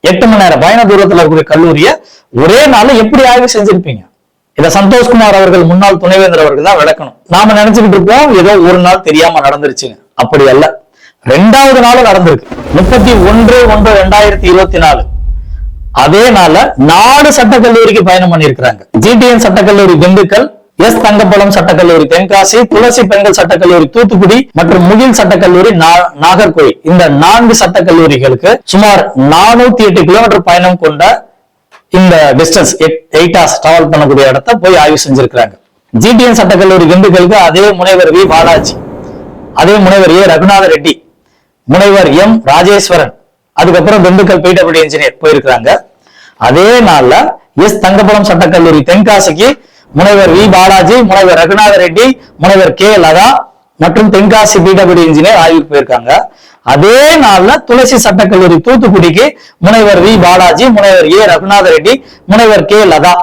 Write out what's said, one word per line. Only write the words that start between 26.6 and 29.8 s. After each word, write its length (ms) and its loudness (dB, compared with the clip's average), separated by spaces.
இந்த 120 2
நான்கு 380 2
சட்டக்கல்லூரிகளுக்கு 920 0
சுமார் 280 2
நானூத்தி 560 0